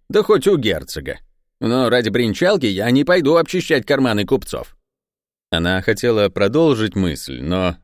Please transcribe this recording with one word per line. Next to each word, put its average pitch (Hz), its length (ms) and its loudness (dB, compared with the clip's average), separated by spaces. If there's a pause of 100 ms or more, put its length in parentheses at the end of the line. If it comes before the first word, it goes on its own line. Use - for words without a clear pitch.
да 208 140 2
хоть 196 240 2
у 392 100 4
герцога. 80 640 -4 (420)
Но 120 280 0
ради 117 200 2
бренчалки 123 580 0
я 104 240 0
не 135 140 4
пойду 165 320 2
обчищать 165 500 -2
карманы 123 400 0
купцов". - 500 -4 (760)
Она 87 320 0
хотела 110 480 0
продолжить 110 640 0
мысль, 71 440 -4
но 90 440 -2